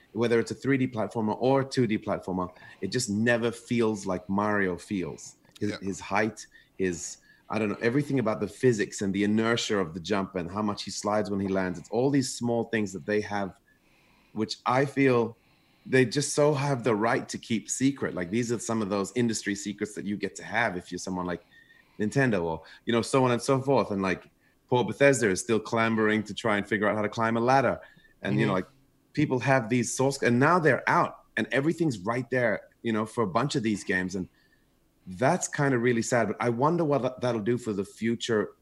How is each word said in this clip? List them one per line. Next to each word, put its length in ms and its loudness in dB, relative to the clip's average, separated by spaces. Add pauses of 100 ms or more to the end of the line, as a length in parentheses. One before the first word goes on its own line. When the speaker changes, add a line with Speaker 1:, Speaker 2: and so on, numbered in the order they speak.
(100)
Speaker 1:
Whether 300 2
it's 100 -2
a 60 -2
three 200 0
D 120 0
platformer 500 -2
or 220 4
a 40 0
two 220 0
D 100 0
platformer, 540 -4 (300)
it 100 -6
just 180 -4
never 440 2
feels 520 -2
like 240 -4
Mario 480 0
feels. 600 -8 (240)
His, 100 -2
Speaker 2:
Yeah. 100 -6
Speaker 1:
his 200 -6
height, 440 -2 (320)
his, 420 -4 (300)
I 120 -2
don't 80 0
know, 120 -4
everything 380 0
about 220 0
the 80 -2
physics 520 0
and 140 -2
the 80 2
inertia 560 2
of 160 -2
the 60 -8
jump 340 -2
and 160 -4
how 120 -4
much 200 -2
he 80 -10
slides 400 -2
when 80 -2
he 80 -2
lands. 320 -2
It's 120 -16
all 200 2
these 240 0
small 300 0
things 300 -2
that 120 -10
they 140 0
have, 340 -4 (800)
which 240 -4 (100)
I 200 2
feel 500 2 (500)
they 180 6
just 300 -4
so 180 4
have 300 -2
the 140 2
right 320 0
to 100 -8
keep 320 -4
secret. 460 0
Like, 160 -4
these 180 -2
are 80 -2
some 240 -2
of 60 -2
those 260 0
industry 400 0
secrets 400 -6
that 100 -8
you 120 -4
get 200 -6
to 60 -14
have 340 -2
if 140 -10
you're 80 -8
someone 280 -4
like 160 -4 (560)
Nintendo 460 2
or, 160 -4 (240)
you 80 -2
know, 80 4
so 240 2
on 60 4
and 100 0
so 220 2
forth. 280 2
And, 120 -2
like, 260 -2 (400)
poor 160 2
Bethesda 460 4
is 100 0
still 200 2
clambering 640 2
to 100 -10
try 240 0
and 100 -4
figure 200 0
out 80 2
how 40 -2
to 80 0
climb 300 0
a 20 0
ladder. 400 4 (400)
And, 180 0
you 60 4
know, 80 2
Speaker 2:
Mm-hmm. 40 2
Speaker 1:
like, 100 -2 (480)
people 240 0
have 320 2
these 260 0
source, 260 0
and 160 4
now 200 6
they're 320 2
out 300 0 (180)
and 140 -2
everything's 480 0
right 280 -4
there, 320 0 (220)
you 100 0
know, 140 0
for 160 -2
a 40 2
bunch 300 0
of 60 0
these 200 0
games. 320 -2
And 140 -4 (760)
that's 420 0
kinda 300 0
really 240 2
sad, 240 2
but 120 -4
I 120 0
wonder 340 2
what 160 2
that, 220 -4
that'll 180 0
do 160 0
for 160 -4
the 120 -2
future 640 -2 (120)